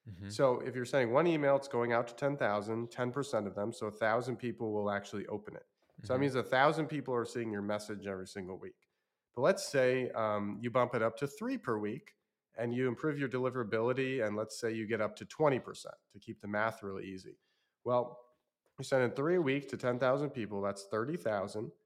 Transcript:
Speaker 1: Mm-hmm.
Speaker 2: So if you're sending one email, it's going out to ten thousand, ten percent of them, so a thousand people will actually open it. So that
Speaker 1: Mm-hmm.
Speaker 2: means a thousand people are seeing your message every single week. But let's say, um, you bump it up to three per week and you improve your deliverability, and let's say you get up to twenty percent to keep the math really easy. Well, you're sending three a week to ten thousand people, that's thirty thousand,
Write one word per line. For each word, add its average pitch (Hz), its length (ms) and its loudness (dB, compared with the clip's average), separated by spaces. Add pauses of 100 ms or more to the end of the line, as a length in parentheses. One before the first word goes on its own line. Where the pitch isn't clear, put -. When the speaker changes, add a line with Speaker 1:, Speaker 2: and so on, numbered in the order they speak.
(100)
Speaker 1:
Mm-hmm. 98 200 -10
Speaker 2:
So 123 360 4
if 120 80 -6
you're 123 120 -4
sending 123 260 2
one 160 160 6
email, 147 260 4
it's 139 140 2
going 120 240 2
out 120 160 4
to - 80 -14
ten 143 200 0
thousand, 113 540 0
ten 123 220 -2
percent 123 340 -2
of 90 80 -6
them, 104 180 -2
so 113 140 -6
a 107 60 -4
thousand 117 440 0
people 113 360 -4
will 104 180 0
actually 101 380 -4
open - 260 -8
it. - 80 -14 (400)
So 104 60 -10
that 127 60 0
Speaker 1:
Mm-hmm. 131 80 2
Speaker 2:
means 139 120 2
a 123 80 0
thousand 147 460 4
people 131 260 -4
are 117 100 0
seeing 117 280 -4
your 101 100 -2
message 104 460 -4
every 95 180 -6
single 92 320 -8
week. 98 300 -16 (480)
But 120 60 -2
let's 190 260 4
say, 127 480 4
um, 104 440 0
you 120 120 -4
bump 123 240 4
it 110 60 2
up 113 160 2
to 139 100 -2
three 247 300 -4
per 110 200 -2
week 107 360 -6 (440)
and 117 160 -2
you 127 140 2
improve 143 280 -2
your 139 120 -2
deliverability, 123 1000 0
and 104 100 -2
let's 107 220 -4
say 113 140 -2
you 110 160 -4
get 110 120 0
up 104 160 0
to 110 100 -12
twenty 143 340 2
percent - 340 -12 (200)
to 101 40 -18
keep 107 220 -14
the 101 80 -10
math 107 340 0
really 98 220 -8
easy. 95 320 -12 (480)
Well, 120 340 0 (600)
you're 135 60 -8
sending 127 260 4
three 160 260 2
a 175 60 4
week 139 260 0
to - 80 -6
ten 123 220 0
thousand 135 320 2
people, 101 320 -4
that's 101 280 -2
thirty 123 280 0
thousand, 104 520 -2 (160)